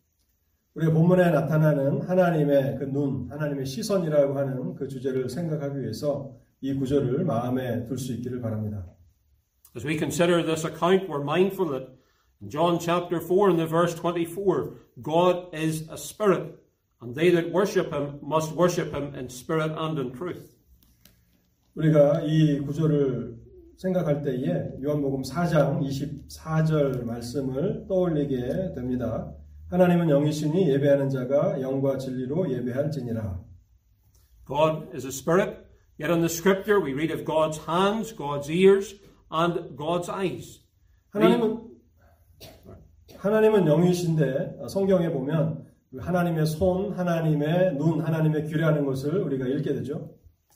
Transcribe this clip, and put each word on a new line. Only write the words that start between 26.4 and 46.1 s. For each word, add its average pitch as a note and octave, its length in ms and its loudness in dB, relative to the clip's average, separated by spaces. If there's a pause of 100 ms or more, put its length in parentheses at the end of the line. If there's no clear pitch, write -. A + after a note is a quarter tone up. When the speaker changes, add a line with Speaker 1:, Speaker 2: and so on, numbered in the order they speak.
Speaker 1:
절 C#3 400 0
말씀을 C3 840 -4
떠올리게 D3+ 840 -2
됩니다. B2 580 -6 (380)
"하나님은 F3 380 4
영이시니 D3+ 640 2
예배하는 C#3 400 4
자가 C#3 500 0
영과 C3+ 380 -2
진리로 C3 540 -4
예배할지니라." A#2+ 880 -4 (1080)
Speaker 2:
God D#3 480 0
is B2+ 100 -8
a C3+ 60 -8
spirit. F#3+ 560 0 (340)
Yet D#3 120 0
in E3+ 80 2
the E3+ 100 2
scripture G3 500 2
we C#3 140 -2
read D#3 180 -2
of B2+ 120 -6
God's D#3 420 0
hands, G3 480 0
God's C#3+ 340 -6
ears, F#3+ 460 6 (360)
and E3+ 460 -2
God's E3 320 -4
eyes. D#3+ 520 -6 (500)
Speaker 1:
하나님은 A3 560 4 (1500)
하나님은 G#3+ 480 4
영이신데, D#3+ 920 2
어, A#2 80 -10
성경에 F#3+ 420 2
보면 - 560 -2 (240)
그 C3 80 -14
하나님의 E3+ 480 0